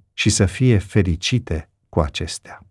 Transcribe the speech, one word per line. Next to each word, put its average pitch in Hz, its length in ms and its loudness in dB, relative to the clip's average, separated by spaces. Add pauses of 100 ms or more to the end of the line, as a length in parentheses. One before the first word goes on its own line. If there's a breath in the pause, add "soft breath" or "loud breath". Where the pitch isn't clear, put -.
(120)
și - 180 0
să 101 160 2
fie 123 320 2
fericite 87 920 -2 (180)
cu - 120 -2
acestea. - 720 -6